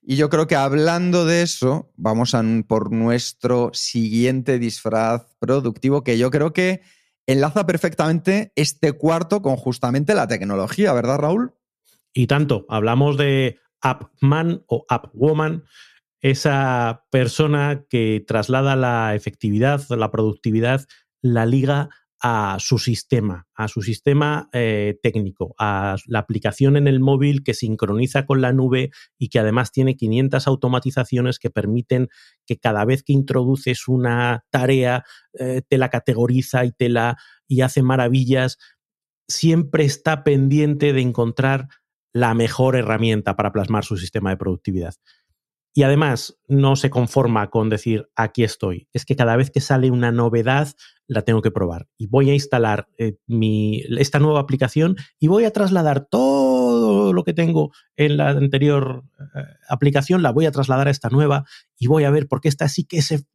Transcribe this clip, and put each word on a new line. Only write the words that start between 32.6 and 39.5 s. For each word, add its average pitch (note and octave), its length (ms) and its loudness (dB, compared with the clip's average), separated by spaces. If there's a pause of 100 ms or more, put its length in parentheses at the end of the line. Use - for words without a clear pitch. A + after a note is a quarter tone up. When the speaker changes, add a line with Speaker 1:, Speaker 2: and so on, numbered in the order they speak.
Speaker 2:
vez C3 180 0
que - 80 -4
introduces C3+ 800 -2
una A#2+ 600 0
tarea, B2+ 520 0 (340)
eh, B2+ 300 -6
te C3+ 100 2
la C3 120 0
categoriza B2 720 -2
y B2 80 -2
te - 160 -2
la, A#2+ 300 0 (280)
y B2+ 140 0
hace C3 240 2
maravillas. B2+ 760 0 (680)
Siempre D#3+ 560 0